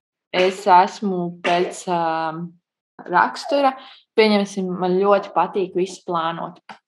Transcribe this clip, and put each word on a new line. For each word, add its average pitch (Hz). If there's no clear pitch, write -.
es 185
esmu 190
pēc, 175
ām, 165
rakstura. 262
Pieņemsim, 202
man 180
ļoti 196
patīk 180
visu 185
plānot. 170